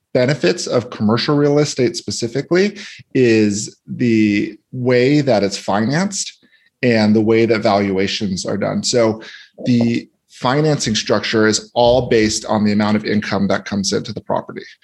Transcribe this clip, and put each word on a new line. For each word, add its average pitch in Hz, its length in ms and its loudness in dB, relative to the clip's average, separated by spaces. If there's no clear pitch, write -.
benefits 143 540 0
of - 240 -2
commercial 113 460 0
real 143 240 2
estate 131 360 -2
specifically 175 800 -2
is 110 600 2
the 110 720 0
way 127 480 2
that 113 240 2
it's 95 140 -4
financed 147 840 -4
and 110 320 4
the 110 60 4
way 113 260 4
that 110 140 2
valuations 98 840 0
are - 120 -4
done. 101 260 -4
So 110 400 0
the 117 440 0
financing 139 640 0
structure 110 520 0
is 107 260 -2
all 120 380 2
based 110 340 2
on 107 180 -2
the 104 80 2
amount 104 240 0
of 107 120 -2
income 107 420 -2
that 98 160 -2
comes 98 260 -6
into - 220 -4
the - 80 -12
property. - 420 -8